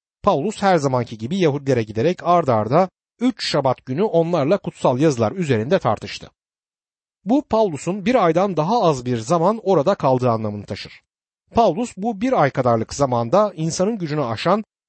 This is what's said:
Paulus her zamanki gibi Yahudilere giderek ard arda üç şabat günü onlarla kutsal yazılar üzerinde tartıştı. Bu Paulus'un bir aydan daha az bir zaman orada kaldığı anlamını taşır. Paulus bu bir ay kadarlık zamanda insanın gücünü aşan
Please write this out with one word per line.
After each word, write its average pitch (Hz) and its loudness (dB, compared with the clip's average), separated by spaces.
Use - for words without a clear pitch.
Paulus 190 0
her 190 4
zamanki 127 -2
gibi 127 -6
Yahudilere 139 0
giderek 110 -2
ard 165 2
arda 123 2
üç 247 -2
şabat - -2
günü 131 -4
onlarla 165 0
kutsal 147 -2
yazılar 127 2
üzerinde 151 0
tartıştı. - -4
Bu 262 2
Paulus'un 190 -2
bir 240 4
aydan 175 2
daha 196 0
az 139 0
bir 123 0
zaman 170 0
orada 185 2
kaldığı 127 2
anlamını 107 -4
taşır. - -12
Paulus 220 2
bu 202 -6
bir 233 0
ay 135 2
kadarlık 117 0
zamanda 135 0
insanın 180 -4
gücünü 151 -4
aşan 165 -2